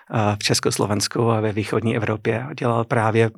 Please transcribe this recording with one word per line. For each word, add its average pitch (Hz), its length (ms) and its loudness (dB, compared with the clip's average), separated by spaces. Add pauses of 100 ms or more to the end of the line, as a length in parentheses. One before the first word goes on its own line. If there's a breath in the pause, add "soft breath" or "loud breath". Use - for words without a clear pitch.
(120 loud breath)
a, 104 240 2
v 104 40 -6
Československu 113 920 0
a 110 100 2
ve 110 100 0
východní 110 440 0
Evropě. 110 480 -2
A 147 100 -10
dělal 120 320 0
právě 113 520 2